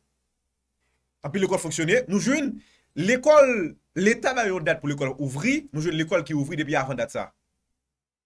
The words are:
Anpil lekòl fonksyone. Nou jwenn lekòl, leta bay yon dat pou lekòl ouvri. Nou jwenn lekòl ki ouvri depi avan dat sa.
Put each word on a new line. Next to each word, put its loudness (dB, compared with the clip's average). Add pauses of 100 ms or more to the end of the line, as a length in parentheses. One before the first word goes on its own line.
(1300)
Anpil -2
lekòl 0
fonksyone. -2
Nou 0
jwenn -2 (440)
lekòl, 2 (220)
leta 2
bay 2
yon -4
dat 2
pou -4
lekòl -2
ouvri. 0 (100)
Nou -4
jwenn 0
lekòl 0
ki -2
ouvri -2
depi -2
avan -4
dat -6
sa. -8 (960)